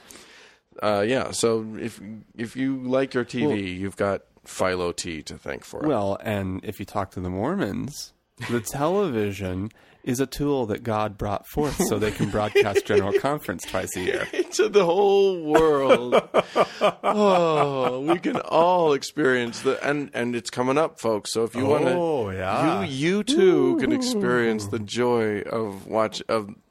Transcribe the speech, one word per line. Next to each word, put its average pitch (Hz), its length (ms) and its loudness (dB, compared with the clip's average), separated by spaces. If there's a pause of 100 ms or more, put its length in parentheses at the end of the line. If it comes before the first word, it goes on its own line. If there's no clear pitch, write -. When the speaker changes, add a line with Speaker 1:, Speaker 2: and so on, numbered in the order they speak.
(840)
Speaker 1:
Uh, 104 240 0
yeah, 123 240 -2
so 113 340 0 (140)
if, 107 220 -10 (360)
if 113 200 -8
you 135 260 -2
like 127 320 0
your 123 100 0
T 123 180 -6
V, 147 40 2
Speaker 2:
Well 135 100 2
Speaker 1:
you've 95 400 -4
got 101 260 -2 (220)
Philo 92 460 -2
T 82 320 -8
to - 160 -14
thank - 260 -10
for - 200 -14
it. - 20 -4
Speaker 2:
Well, 101 380 0
and 95 400 -4
if - 160 -10
you 101 60 -10
talk 101 260 -6
to 101 80 -10
the 90 100 -4
Mormons, 113 840 -4 (360)
the 117 100 0
Speaker 1:
<laughs> 110 60 -8
Speaker 2:
television 110 1040 -2 (320)
is 123 180 -2
a 135 60 0
tool 143 400 -2
that 104 160 -6
God 107 340 -4
brought 104 300 -4
forth 147 300 -2 (100)
so 110 120 0
they 107 120 0
can 104 200 -2
broadcast 104 560 2
Speaker 1:
<laughs> - 0 -
Speaker 2:
General 101 340 2
Conference 139 420 -4
twice - 340 -6
a 92 40 -4
year. - 320 -2
Speaker 1:
<laughs> - 60 -2 (160)
To - 140 2
the 196 160 6
whole 196 600 4
world. 139 720 4
Speaker 2:
<laughs> - 680 2 (180)
Speaker 1:
Oh, 156 1000 2
we 160 180 0
can 240 220 -2
all 170 520 4
experience 131 680 0
the, 127 260 0
and, 143 280 -2
and 120 200 -2
it's 117 160 -8
coming 127 280 0
up, 156 220 0
folks. 110 320 -2
So 113 120 0
if 113 100 -4
you 127 120 -2
wanna, 147 320 4
Speaker 2:
Oh, 151 320 0
yeah. 101 540 0
Speaker 1:
you, 147 340 0
you 208 60 -2
too 269 540 4
can 135 140 2
Speaker 2:
Ooh. - 40 2
Speaker 1:
experience 123 720 0
the 117 100 -4
joy 113 640 0
of 104 460 -6
watch, 110 420 -2
of, 107 220 -2 (200)